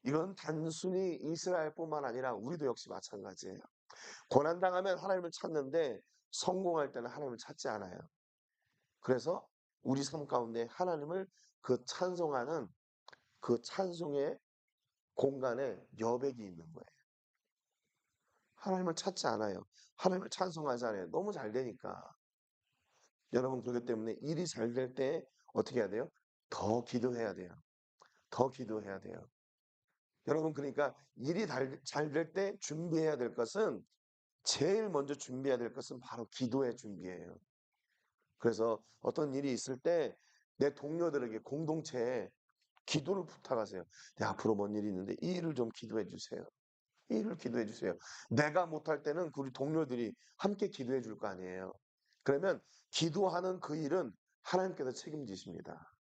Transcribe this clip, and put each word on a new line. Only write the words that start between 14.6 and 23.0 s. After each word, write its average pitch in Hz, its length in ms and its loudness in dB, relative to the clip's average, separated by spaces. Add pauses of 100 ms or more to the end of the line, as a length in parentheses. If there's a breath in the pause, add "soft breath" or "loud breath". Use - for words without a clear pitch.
공간에 131 640 2 (200)
여백이 120 460 0
있는 82 280 -12
거예요. - 140 -14 (1800)
하나님을 185 300 2
찾지 - 320 -2
않아요. 107 380 2 (320 loud breath)
하나님을 190 340 2
찬송하지 151 560 0
않아요. 98 240 0
너무 190 220 0
잘 123 200 -4
되니까. 95 640 -4 (1160 soft breath)